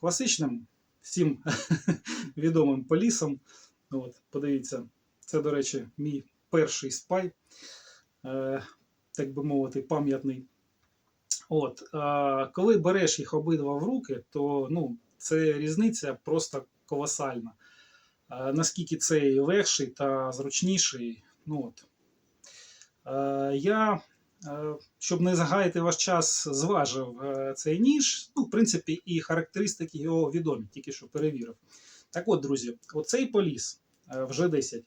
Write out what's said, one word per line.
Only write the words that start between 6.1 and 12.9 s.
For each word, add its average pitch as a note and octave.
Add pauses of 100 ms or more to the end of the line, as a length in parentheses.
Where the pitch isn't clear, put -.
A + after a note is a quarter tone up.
перший D3+
спай, F3+ (920)
е, C3+ (500)
так C#3
би C#3
мовити, C3+
пам'ятний. C3+ (1080)
От, C#3+ (120)
е, C#3+
коли G#3
береш F3+